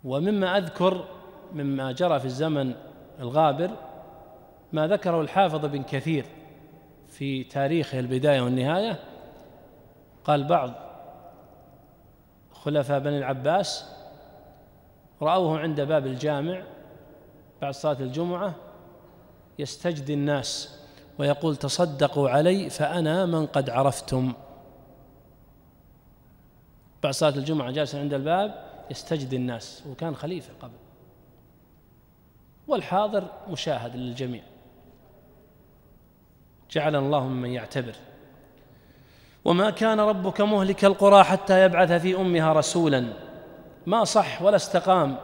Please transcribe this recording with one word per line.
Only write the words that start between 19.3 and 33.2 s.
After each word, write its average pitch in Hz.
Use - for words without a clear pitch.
يستجدي 147
الناس 143
ويقول: 143
'تصدقوا 143
علي 165
فأنا 165
من 160
قد 135
عرفتم.'" 131
بعد 139
صلاة 151
الجمعة 139
جالس 147
عند 143
الباب 175
يستجدي 135
الناس، 123
وكان 156
خليفة 165
قبل، 120
والحاضر 208